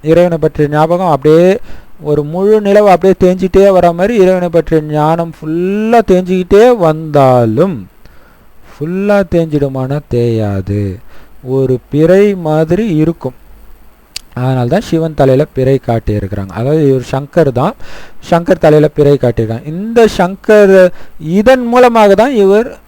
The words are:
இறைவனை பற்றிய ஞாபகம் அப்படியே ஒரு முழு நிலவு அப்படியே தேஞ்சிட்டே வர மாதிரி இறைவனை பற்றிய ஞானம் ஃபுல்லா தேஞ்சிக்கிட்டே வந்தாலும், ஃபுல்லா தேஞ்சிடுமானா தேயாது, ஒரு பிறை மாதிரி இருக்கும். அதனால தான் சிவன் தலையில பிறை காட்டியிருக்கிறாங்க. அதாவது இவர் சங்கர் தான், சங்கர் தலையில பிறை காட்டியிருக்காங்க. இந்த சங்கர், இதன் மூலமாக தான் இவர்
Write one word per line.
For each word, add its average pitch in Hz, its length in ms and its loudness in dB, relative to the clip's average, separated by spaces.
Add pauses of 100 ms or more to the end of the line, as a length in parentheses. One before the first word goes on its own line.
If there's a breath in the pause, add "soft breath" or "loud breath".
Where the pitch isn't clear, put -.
இறைவனை 165 360 2
பற்றிய 147 320 -2
ஞாபகம் 160 380 0
அப்படியே 160 520 2 (420 loud breath)
ஒரு 147 220 -4
முழு 190 380 0
நிலவு 202 280 2
அப்படியே 185 300 2
தேஞ்சிட்டே 190 520 2
வர 175 200 2
மாதிரி 185 240 -2
இறைவனை 185 340 2
பற்றிய 160 320 0
ஞானம் 151 560 -2
ஃபுல்லா 196 720 -2
தேஞ்சிக்கிட்டே 190 680 2
வந்தாலும், 143 1080 0 (800 soft breath)
ஃபுல்லா 196 680 -4
தேஞ்சிடுமானா 143 680 -2 (120)
தேயாது, 104 880 -4 (460 soft breath)
ஒரு 127 360 -2 (100)
பிறை 190 460 2
மாதிரி 165 600 -2
இருக்கும். 156 380 -2 (1000)
அதனால 127 320 -2
தான் 170 200 -2
சிவன் 160 320 -4
தலையில 135 240 2 (120)
பிறை 135 240 0
காட்டியிருக்கிறாங்க. 101 800 -6
அதாவது 147 300 -2
இவர் 131 220 -2
சங்கர் 139 480 -2
தான், 156 160 -2 (560 loud breath)
சங்கர் 170 340 0
தலையில 151 240 4 (100)
பிறை 143 180 2
காட்டியிருக்காங்க. 117 580 -4
இந்த 226 320 0 (120)
சங்கர், 196 600 2 (640 loud breath)
இதன் 247 320 2
மூலமாக 233 500 4
தான் 269 220 0
இவர் 208 260 2 (180)